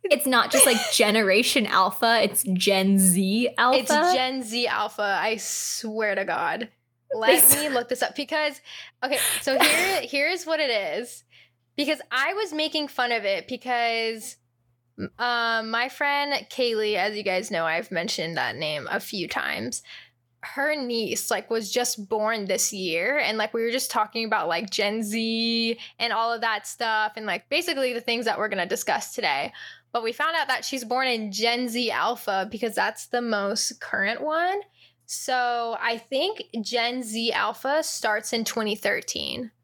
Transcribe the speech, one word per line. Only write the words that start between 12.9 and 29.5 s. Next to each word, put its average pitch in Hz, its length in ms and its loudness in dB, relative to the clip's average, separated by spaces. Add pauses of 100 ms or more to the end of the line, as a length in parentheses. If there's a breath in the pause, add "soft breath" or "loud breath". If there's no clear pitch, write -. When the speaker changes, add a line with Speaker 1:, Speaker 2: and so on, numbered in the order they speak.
Speaker 2:
of 220 120 -2
it 196 240 -2
because, 233 880 -2 (800)
um, 226 520 0
my 240 180 0
friend 285 440 0 (180)
Kaylee, 214 460 0
as 202 200 0
you 208 60 -6
guys 196 280 0
know, 165 140 0
I've 165 260 -2
mentioned 165 460 -4
that 123 200 -2
name 151 340 -4
a - 100 -2
few 185 280 -6
times. 180 540 -4 (600 loud breath)
Her 294 320 -2
niece, 233 560 -4
like, 214 200 -4
was 226 200 -2
just 240 380 -2
born 214 380 0
this 190 260 0
year, 185 460 0
and, 220 200 0
like, 220 160 -2
we 226 80 0
were 233 80 0
just 254 200 -2
talking 226 340 -2
about, 208 240 0
like, 175 220 -2
Gen 214 320 0
Z 226 760 0 (200 loud breath)
and 233 140 0
all 226 200 0
of 226 80 -4
that 214 260 0
stuff, 214 500 -2
and, 220 80 -10
like, 208 240 -4
basically 277 440 0
the 240 80 -4
things 233 240 -2
that 220 140 0
we're 214 100 0
gonna 190 180 -2
discuss - 480 -2
today. 147 380 -2 (400 loud breath)